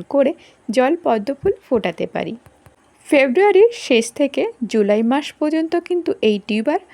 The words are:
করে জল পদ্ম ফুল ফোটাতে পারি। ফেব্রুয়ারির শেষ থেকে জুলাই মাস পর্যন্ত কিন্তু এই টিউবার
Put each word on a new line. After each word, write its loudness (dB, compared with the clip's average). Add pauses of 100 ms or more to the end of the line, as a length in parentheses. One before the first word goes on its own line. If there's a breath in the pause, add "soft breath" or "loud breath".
করে 0 (380 soft breath)
জল 2
পদ্ম -2
ফুল -2 (100)
ফোটাতে -4
পারি। -8 (720)
ফেব্রুয়ারির 4
শেষ 0
থেকে -2 (280)
জুলাই 2
মাস -2
পর্যন্ত -4 (120)
কিন্তু -4 (100)
এই 0
টিউবার -2 (120 loud breath)